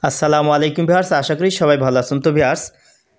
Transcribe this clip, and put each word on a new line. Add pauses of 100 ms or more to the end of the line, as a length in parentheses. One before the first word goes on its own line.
আসসালামু
আলাইকুম
ভিউয়ার্স,
আশা
করি
সবাই
ভালো
আছেন।
তো
ভিউয়ার্স, (460)